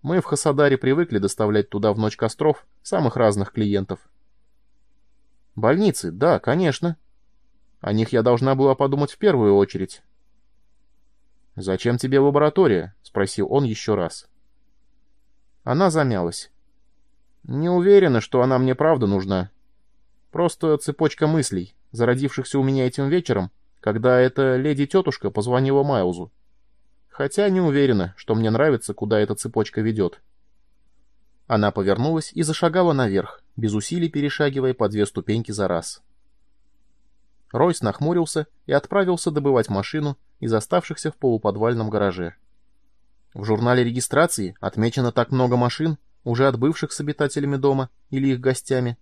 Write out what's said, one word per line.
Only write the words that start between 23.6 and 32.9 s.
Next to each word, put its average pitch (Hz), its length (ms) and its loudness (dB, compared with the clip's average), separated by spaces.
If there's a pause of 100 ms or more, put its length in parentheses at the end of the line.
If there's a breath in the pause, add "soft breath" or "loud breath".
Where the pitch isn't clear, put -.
когда 117 380 2
эта 127 380 2
леди-тетушка 143 720 0
позвонила 131 520 0
Майлзу. 90 480 -2 (800)
Хотя 196 400 -2
не 185 120 2
уверена, 135 560 2
что - 180 -4
мне 110 160 0
нравится, 120 440 0
куда 107 240 -2
эта 104 160 0
цепочка 113 460 -4
ведет". 107 400 -2 (1300)
Она 104 240 2
повернулась 117 640 -2
и 170 80 -4
зашагала 165 500 0